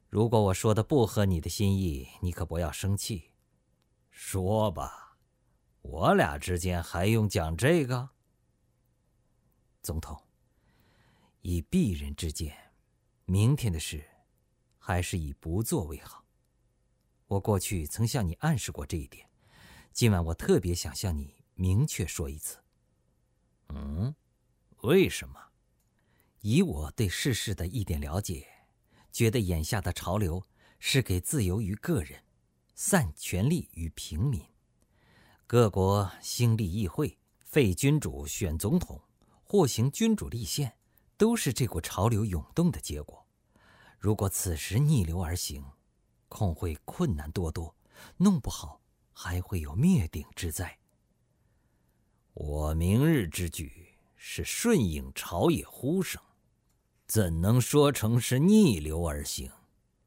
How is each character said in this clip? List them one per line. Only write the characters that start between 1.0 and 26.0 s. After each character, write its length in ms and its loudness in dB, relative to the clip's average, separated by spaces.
合 200 2
你 120 2
的 120 -6
心 260 2
意， 320 -4
你 100 -2
可 140 -6
不 140 -6
要 120 -2
生 240 -2
气。 340 -8
”“说 600 0
吧， 480 -10
我 320 2
俩 240 2
之 200 -2
间 240 -2
还 220 -2
用 240 4
讲 260 -2
这 300 2
个 240 -6
？”“总 180 -6
统， 180 -12
以 180 -2
鄙 400 0
人 160 -8
之 160 -6
见， 240 -8
明 280 4
天 160 -2
的 80 -2
事 240 -8
还 240 -2
是 160 -4
以 160 -6
不 280 -4
做 220 -2
为 140 -10
好。 260 -20
我 120 0
过 200 2
去 280 -4
曾 220 -2
向 180 0
你 80 -2
暗 220 0
示 160 -6
过 140 -10
这 100 -4
一 100 -6
点， 220 -20
今 180 4
晚 140 2
我 80 -2
特 260 2
别 160 0
想 200 -6
向 200 -4
你 380 -10
明 340 2
确 200 -4
说 240 -6
一 80 -10
次。 200 -12
”“嗯， 460 -4
为 280 4
什 220 -6
么 100 -18